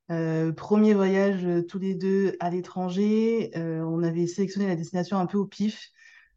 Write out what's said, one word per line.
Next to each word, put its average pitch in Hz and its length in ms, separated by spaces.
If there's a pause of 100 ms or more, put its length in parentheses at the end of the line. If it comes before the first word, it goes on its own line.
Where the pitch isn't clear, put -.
(100)
Euh, 160 420
premier 214 400
voyage, 190 540
euh, 175 160
tous 180 160
les 190 160
deux 190 460
à 175 100
l'étranger. 202 1040
Euh, 165 260
on 165 200
avait 170 240
sélectionné 190 400
la 185 80
destination 175 440
un 180 80
peu 202 120
au 196 80
pif, - 440 (460)